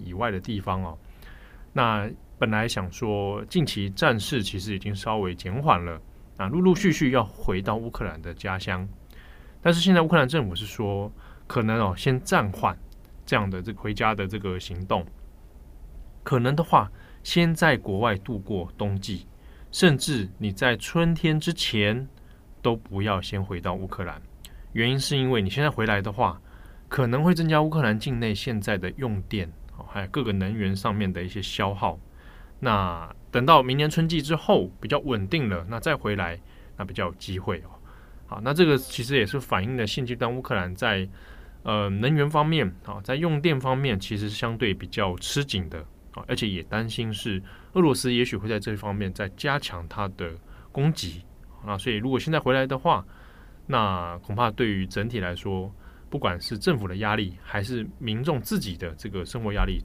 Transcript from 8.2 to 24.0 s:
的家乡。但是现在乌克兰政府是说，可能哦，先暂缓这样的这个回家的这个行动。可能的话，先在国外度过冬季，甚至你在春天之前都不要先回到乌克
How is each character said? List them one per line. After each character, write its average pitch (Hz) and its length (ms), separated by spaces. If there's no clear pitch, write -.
的 85 140
家 95 240
乡。 92 280
但 170 100
是 170 80
现 185 140
在 170 80
乌 160 40
克 160 120
兰 131 100
政 139 180
府 90 80
是 104 120
说， 101 440
可 - 160
能 110 180
哦， 98 160
先 127 240
暂 123 320
缓 - 260
这 - 100
样 107 140
的 92 140
这 107 100
个 98 80
回 107 140
家 110 200
的 98 140
这 104 100
个 92 220
行 90 260
动。 98 180
可 - 160
能 123 160
的 156 80
话， 127 280
先 170 320
在 156 220
国 101 240
外 113 180
度 107 200
过 95 380
冬 98 240
季， 98 260
甚 165 260
至 127 320
你 104 140
在 123 240
春 170 380
天 156 240
之 165 140
前 113 540
都 117 160
不 98 260
要 101 200
先 98 200
回 95 180
到 90 140
乌 95 120
克 92 180